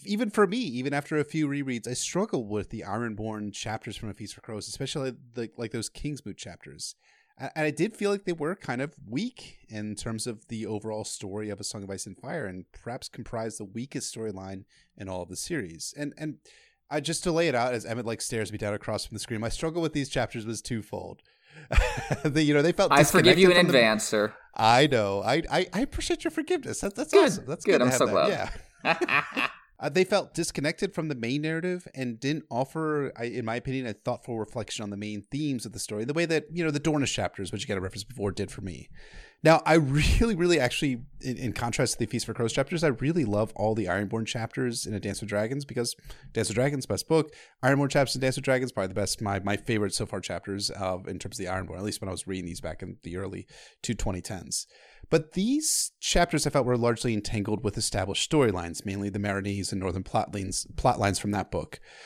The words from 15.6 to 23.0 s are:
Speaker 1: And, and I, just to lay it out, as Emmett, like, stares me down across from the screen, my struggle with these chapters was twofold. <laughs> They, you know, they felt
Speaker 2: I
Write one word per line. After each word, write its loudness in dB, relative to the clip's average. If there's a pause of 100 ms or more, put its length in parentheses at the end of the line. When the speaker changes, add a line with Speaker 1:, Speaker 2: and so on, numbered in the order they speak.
Speaker 1:
And, -8
and -8 (540)
I, -2
just -4
to 2
lay 4
it 2
out, 2
as -2
Emmett, -4
like, -4
stares -4
me -6
down -2
across -4
from -12
the -8
screen, -6
my -2
struggle -2
with 0
these -2
chapters -2
was -6
twofold. -8
<laughs> 0
They, 2
you 4
know, 6
they 6
felt 4
Speaker 2:
I 10